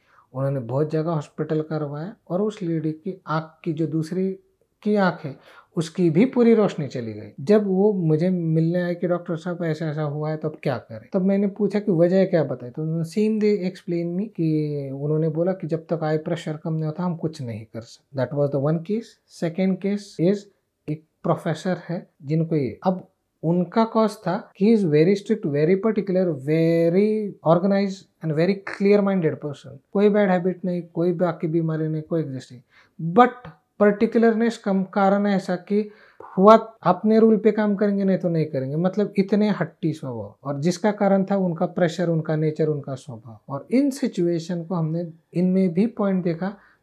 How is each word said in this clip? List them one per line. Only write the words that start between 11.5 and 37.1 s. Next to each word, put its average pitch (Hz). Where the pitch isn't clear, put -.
कि 208
"वजह 180
क्या 175
बताई?" 127
तो 135
उन्होंने 160
same 214
day 208
explain 175
me 220
कि 151
उन्होंने 151
बोला 165
कि 180
"जब 160
तक 165
आई 156
प्रेशर 160
कम 160
नहीं 160
होता, 156
हम 175
कुछ 160
नहीं 113
कर 113
सकते।" -
That 143
was 143
the 139
one 160
case। 208
Second 185
case 196
is 208
एक 151
प्रोफेसर 170
है 170
जिनको 160
ये, 131
अब 185
उनका 175
कॉज 220
था 185
कि 220
he 208
is 175
very 160
strict, 208
very 156
particular, 190
very 165
organized 196
and 151
very 185
clear 202
minded 190
person। 135
कोई 202
बैड 202
हैबिट 185
नहीं, 180
कोई 170
बाकी 170
बीमारी 160
नहीं, 156
कोई 160
एग्जिस्टिंग, 131
but 247
पर्टिकुलरनेस 220
कम। 196
कारण 202
ऐसा 190
कि 208
हुआ, 208
अपने 214